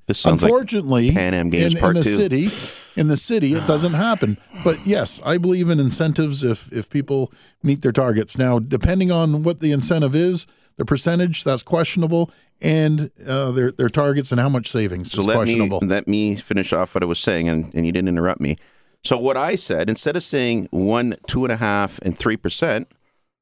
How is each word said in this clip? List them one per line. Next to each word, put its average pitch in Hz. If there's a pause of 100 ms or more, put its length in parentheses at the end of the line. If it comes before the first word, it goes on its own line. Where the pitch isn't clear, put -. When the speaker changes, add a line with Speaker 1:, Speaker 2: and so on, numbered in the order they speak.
Speaker 1:
This 104
sounds 165
like 214
Speaker 2:
Unfortunately, 156
Speaker 1:
Pan 185
Am 175
Games 170
Speaker 2:
in, 165
Speaker 1:
Part 180
Speaker 2:
in 165
the 110
Speaker 1:
Two. 104
Speaker 2:
city, 170 (520)
in 151
the 151
city, 151
it 165
doesn't 160
happen. 165 (280)
But 160
yes, 196
I 165
believe 180
in 160
incentives 147
if, 120
if 113
people 139 (300)
meet 139
their 123
targets. 110
Now, 127
depending 165
on 156
what 170
the 156
incentive 143
is, 175 (280)
the 139
percentage, 170
that's 135
questionable, 170 (280)
and, 156 (120)
uh, 131
their, 127
their 127
targets 143
and 123
how 131
much 127
savings 92
Speaker 1:
So 101
Speaker 2:
is 98
Speaker 1:
let 110
me, 120
Speaker 2:
questionable. 110
Speaker 1:
let 98
me 104
finish 98
off 90
what 92
I -
was 85
saying, 85
and, 80
and 82
you 85
didn't 92
interrupt 87
me. 73 (480)
So 131
what 127
I 147
said, 90
instead 123
of 131
saying 120
one, 110 (140)
two 131
and 123
a 113
half, 101
and 90
three 113
percent, 139 (540)